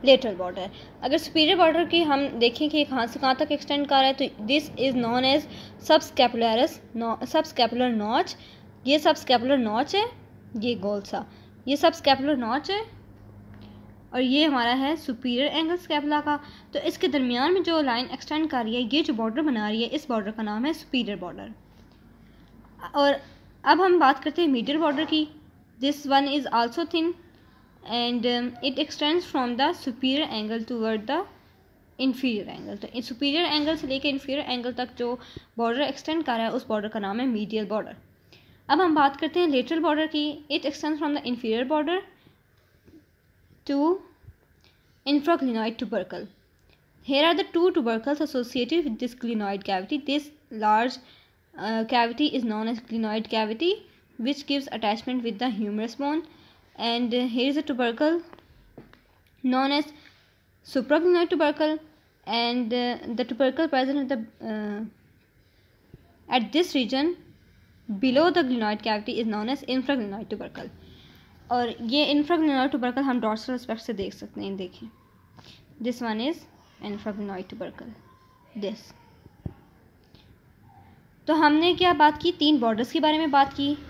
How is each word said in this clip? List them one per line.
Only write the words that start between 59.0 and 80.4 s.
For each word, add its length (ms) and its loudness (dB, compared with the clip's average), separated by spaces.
known 320 2
as 160 -2
supraglenoid 600 2
tubercle 500 0
and, 440 -2
uh, 420 -2
the 140 -2
tubercle 380 0
present 320 0
at 120 -4
the, 120 -2
uh, 340 -6
at 180 2
this 220 2
region 380 2
below 400 4
the 120 2
glenoid 360 0
cavity 340 -2
is 140 -2
known 280 -2
as 140 -12
infraglenoid 600 -2
tubercle। 400 -10
और 300 0
ये 320 2
infraglenoid 580 2
tubercle 300 0
हम 180 2
डॉर्सल 340 -2
एस्पेक्ट 280 -6
से 120 -6
देख 200 -6
सकते 280 -14
हैं, 140 -6
देखिए 340 -12
this 200 -4
one 180 -4
is 140 -2
infraglenoid 580 -8
tubercle, 400 -12
this। 200 -6